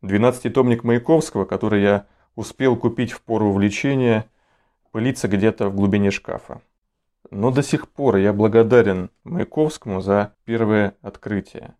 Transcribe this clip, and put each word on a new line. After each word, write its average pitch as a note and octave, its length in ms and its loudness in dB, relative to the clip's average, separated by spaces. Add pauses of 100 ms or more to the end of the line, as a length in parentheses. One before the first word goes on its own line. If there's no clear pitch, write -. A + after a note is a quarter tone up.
Двенадцатитомник A#2 800 0
Маяковского, A#2+ 640 0
который G#2 360 0
я G2+ 260 2 (280)
успел B2+ 400 -2
купить A#2+ 380 -4
в - 80 -18
пору G#2+ 260 -2
увлечения, A2 840 0 (600)
пылится A#2 380 -4
где-то G2+ 400 0
в G2 60 -8
глубине G2 360 2
шкафа. - 500 -12 (720)
Но G#2 200 -2
до C#3 120 0
сих - 240 -4
пор A#2+ 300 0
я G2+ 160 2
благодарен G#2 760 2 (140)
Маяковскому D3+ 760 -6
за G2+ 420 -2
первое G#2+ 580 0
открытие. - 800 -10